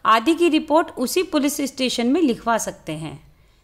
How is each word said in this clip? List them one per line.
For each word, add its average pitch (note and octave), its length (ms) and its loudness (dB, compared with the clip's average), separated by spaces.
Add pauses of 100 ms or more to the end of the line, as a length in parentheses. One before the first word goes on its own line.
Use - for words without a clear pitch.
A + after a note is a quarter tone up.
आदि A3+ 280 4
की E4+ 140 2
रिपोर्ट D#4 400 2 (100)
उसी B3+ 240 -2
पुलिस D4 380 -2
स्टेशन B3 460 -4
में C#4 160 2
लिखवा A#3 360 0
सकते - 340 -8
हैं। D#3 400 -12 (320)